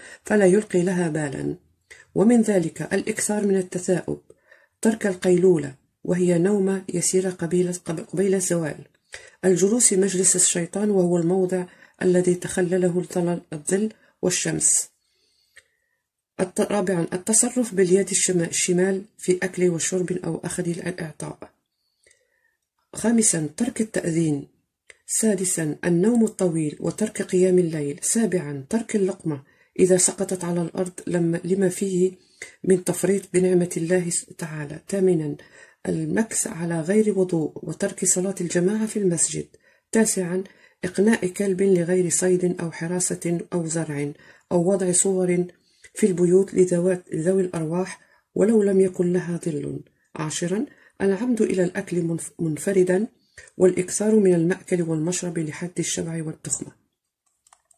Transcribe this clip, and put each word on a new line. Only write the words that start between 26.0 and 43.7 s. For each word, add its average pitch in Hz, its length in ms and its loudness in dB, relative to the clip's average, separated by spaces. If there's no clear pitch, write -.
الطويل 160 540 -2
وترك 202 420 -4
قيام 185 380 4
الليل. 156 420 -2
سابعا 165 680 -2
ترك 226 260 -2
اللقمة 175 480 -2
إذا 185 180 6
سقطت 185 460 -2
على 175 180 -2
الأرض 185 300 -4
لما، 170 360 0
لما 185 260 2
فيه 185 420 0
من 185 200 2
تفريط 190 400 0
بنعمة 180 440 4
الله 170 320 0
س-، - 160 -4
تعالى. 156 500 -10
ثامنا 175 480 0
المكث 175 600 -2
على 170 340 -4
غير 202 380 2
وضوء 180 360 0
وترك 196 500 -6
صلاة - 360 0
الجماعة 185 440 0
في 214 140 -6
المسجد. 160 460 0
تاسعا 190 520 0
إقناء 190 440 0
كلب 190 340 -2
لغير 180 480 2
صيد 180 520 0
أو 165 100 -6
حراسة 170 680 -4
أو 170 120 -2
زرع 151 460 -4